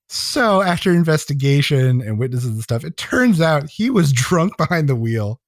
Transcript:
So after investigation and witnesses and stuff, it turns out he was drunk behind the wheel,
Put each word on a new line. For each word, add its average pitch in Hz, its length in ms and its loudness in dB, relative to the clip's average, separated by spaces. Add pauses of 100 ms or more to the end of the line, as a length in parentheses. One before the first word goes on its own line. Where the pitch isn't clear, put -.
(100)
So 214 520 0
after 180 280 0
investigation 139 1080 2
and 107 160 -4
witnesses 123 320 -4
and 113 140 -6
stuff, 117 200 -4
it 165 140 -12
turns 247 420 2
out 156 300 0
he 233 220 -4
was 175 200 2
drunk 160 460 0
behind 160 320 0
the 131 60 2
wheel, 113 520 -4